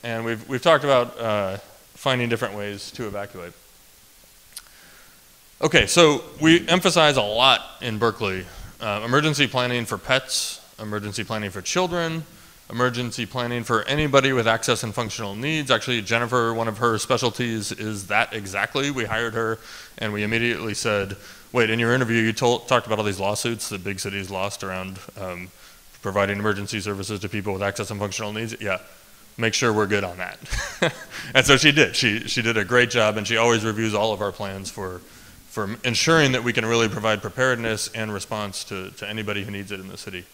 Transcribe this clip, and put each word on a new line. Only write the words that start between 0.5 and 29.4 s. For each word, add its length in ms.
talked 220
about, 340
uh, 380
finding 340
different 260
ways 380
to 160
evacuate. 440
Okay, 260
so 360
we 280
emphasize 480
a 60
lot 400
in 180
Berkeley. 480
Uh, 240
emergency 440
planning 360
for 140
pets, 680
emergency 460
planning 260
for 100
children, 640
emergency 560
planning 380
for 240
anybody 440
with 140
access 380
and 100
functional 400
needs. 380
Actually, 280
Jennifer, 540
one 140
of 100
her 180
specialties 760
is 340
that 260
exactly. 600
We 120
hired 300
her, 240
and 140
we 100
immediately 520
said, 420
"Wait, 200
in 100
your 120
interview, 300
you 100
told, 360
talked 180
about 140
all 40
these 140
lawsuits 520
that 120
big 160
cities 320
lost 320
around, 380
um, 280
providing 380
emergency 420
services 380
to 100
people 240
with 120
access 260
and 80
functional 340
needs." 280
Yeah, 180
make 160